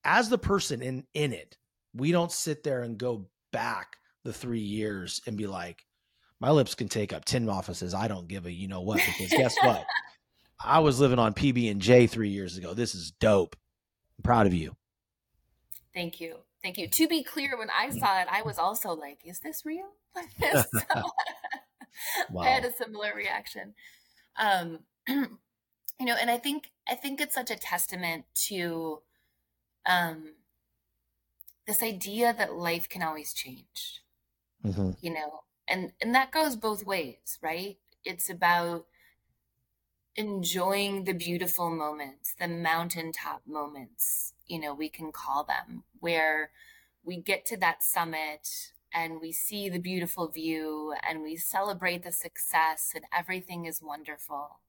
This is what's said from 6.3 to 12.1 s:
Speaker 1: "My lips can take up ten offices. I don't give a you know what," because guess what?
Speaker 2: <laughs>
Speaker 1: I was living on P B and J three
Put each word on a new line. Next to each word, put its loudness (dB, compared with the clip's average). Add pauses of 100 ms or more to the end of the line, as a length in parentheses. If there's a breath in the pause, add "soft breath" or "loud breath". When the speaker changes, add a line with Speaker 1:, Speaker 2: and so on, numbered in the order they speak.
Speaker 1:
"My 2
lips 6
can -4
take -2
up -8
ten 2
offices. -2
I 0
don't -6
give -8
a -6
you -6
know -6
what," 2
because 0
guess 6
what? 6
Speaker 2:
<laughs> -10
Speaker 1:
I 8
was 6
living 8
on 6
P 4
B 4
and 0
J 12
three 2